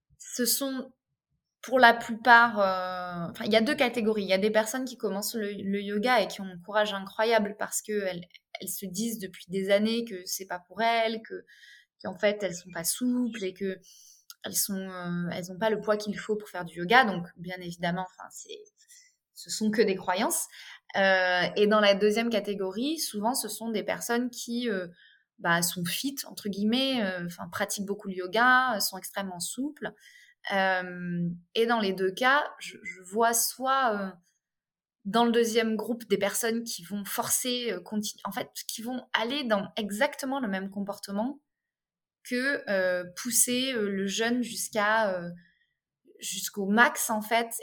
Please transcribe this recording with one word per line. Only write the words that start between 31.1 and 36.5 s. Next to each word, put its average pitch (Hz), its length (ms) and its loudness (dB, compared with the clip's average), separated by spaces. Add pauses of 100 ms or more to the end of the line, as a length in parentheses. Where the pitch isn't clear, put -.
et 226 120 4
dans 233 120 4
les 196 140 0
deux 190 180 0
cas, 254 320 4 (160)
je, - 240 -14
je - 180 -14
vois 220 320 2
soit, 254 600 2
euh, 196 160 -4 (920)
dans 220 200 4
le 233 60 4
deuxième 226 460 4
groupe 226 320 -4
des 196 100 4
personnes 226 460 -2